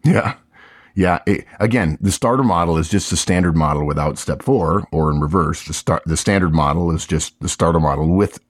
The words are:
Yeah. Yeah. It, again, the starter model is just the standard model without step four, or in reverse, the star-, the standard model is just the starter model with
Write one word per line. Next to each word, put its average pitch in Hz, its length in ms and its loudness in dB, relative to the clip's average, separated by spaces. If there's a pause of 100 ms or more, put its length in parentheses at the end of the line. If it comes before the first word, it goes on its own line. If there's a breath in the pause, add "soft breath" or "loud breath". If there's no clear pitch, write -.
Yeah. 160 300 2 (600 loud breath)
Yeah. 90 300 2
It, 98 180 0 (160 loud breath)
again, 104 400 0
the 95 100 2
starter 127 320 0
model 85 340 2
is 80 120 0
just 98 220 -2
the 95 60 0
standard 90 400 2
model 73 300 0
without 73 320 -2
step - 240 -6
four, 98 480 0
or 78 220 0
in 73 80 0
reverse, 78 460 0
the 76 80 -8
star-, - 320 -4
the 80 100 -2
standard 92 360 0
model 80 380 0
is 80 160 -4
just - 340 -4
the - 80 -6
starter 82 300 0
model 76 300 0
with 95 420 0